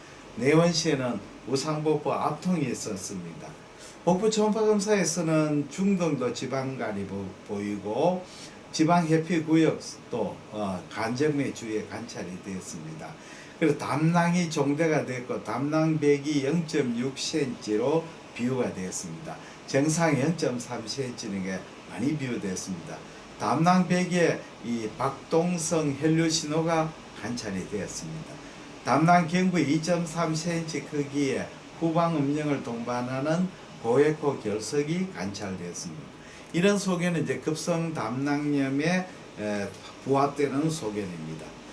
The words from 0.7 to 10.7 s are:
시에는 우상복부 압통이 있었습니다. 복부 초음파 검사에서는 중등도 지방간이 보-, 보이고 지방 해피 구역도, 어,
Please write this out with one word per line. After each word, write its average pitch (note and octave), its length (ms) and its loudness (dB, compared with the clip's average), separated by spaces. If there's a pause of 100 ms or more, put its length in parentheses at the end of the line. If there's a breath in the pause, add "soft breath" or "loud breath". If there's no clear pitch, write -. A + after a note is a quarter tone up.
시에는 C3 480 0 (260)
우상복부 D3+ 640 0
압통이 D3+ 600 0
있었습니다. F#2 760 -8 (580 loud breath)
복부 F#3 240 4
초음파 G#3+ 320 2
검사에서는 E3+ 1040 2
중등도 E3+ 640 2
지방간이 A#2+ 760 -4
보-, G2 220 -6 (180)
보이고 G#2 800 0 (480 loud breath)
지방 E3 340 4
해피 D#3+ 360 2
구역도, C#3+ 960 2 (160)
어, F#2+ 360 -4